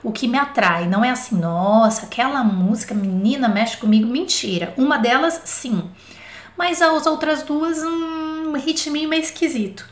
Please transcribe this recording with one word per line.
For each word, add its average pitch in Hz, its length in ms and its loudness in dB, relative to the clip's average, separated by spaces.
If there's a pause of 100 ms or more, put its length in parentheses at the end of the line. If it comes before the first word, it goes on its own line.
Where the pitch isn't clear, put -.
o 214 120 -6
que 247 160 -2
me 247 80 0
atrai. 180 500 0
Não 196 160 2
é 247 60 2
assim, 247 260 -4
"Nossa, 190 680 2
aquela 262 360 -2
música, 196 540 0
menina, 208 540 0
mexe 208 260 0
comigo." 214 320 4
Mentira. 220 680 -2
Uma 277 200 2
delas, 269 460 2
sim. 202 460 -4 (680)
Mas 349 240 2
as 320 240 4
outras 311 380 0
duas, 311 400 -2
hum, 320 720 -4
um 294 40 -2
ritminho 302 520 -4
meio 320 120 0
esquisito. 269 720 -4